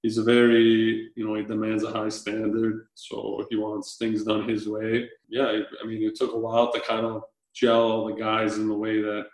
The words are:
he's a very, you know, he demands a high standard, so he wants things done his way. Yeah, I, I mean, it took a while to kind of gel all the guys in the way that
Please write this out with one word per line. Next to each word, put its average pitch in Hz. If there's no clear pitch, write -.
he's 113
a 110
very, 113
you 110
know, 107
he 107
demands 107
a 107
high 110
standard, 110
so 107
he 113
wants 107
things 110
done 107
his 107
way. 110
Yeah, 127
I, 107
I 110
mean, 110
it 107
took 113
a 117
while 117
to 113
kind 113
of 110
gel 117
all 110
the 104
guys 110
in 107
the 104
way 110
that 104